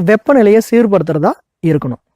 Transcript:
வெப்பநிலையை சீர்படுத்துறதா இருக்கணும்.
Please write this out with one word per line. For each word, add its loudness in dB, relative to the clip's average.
வெப்பநிலையை 2
சீர்படுத்துறதா -2
இருக்கணும். -4